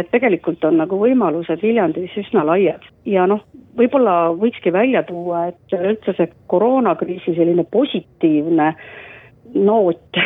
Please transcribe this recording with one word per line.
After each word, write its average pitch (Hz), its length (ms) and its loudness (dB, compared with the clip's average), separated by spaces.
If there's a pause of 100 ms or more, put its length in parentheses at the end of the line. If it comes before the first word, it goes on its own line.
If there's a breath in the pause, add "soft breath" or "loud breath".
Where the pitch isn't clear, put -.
et 175 80 -12
tegelikult 214 540 0
on 160 180 2
nagu 190 160 -2
võimalused 175 640 0
Viljandis 185 560 -2
üsna 202 260 0
laiad. 170 380 0 (240)
Ja 185 240 2
noh, 208 160 -2 (320)
võib-olla 208 560 2
võikski 196 400 -2
välja 214 320 2
tuua, 175 400 -6
et - 320 -8
üldse 202 400 -2
see 170 100 0 (220)
koroonakriisi 185 880 0
selline 170 320 2
positiivne 165 1040 0 (880 loud breath)
noot, 196 640 0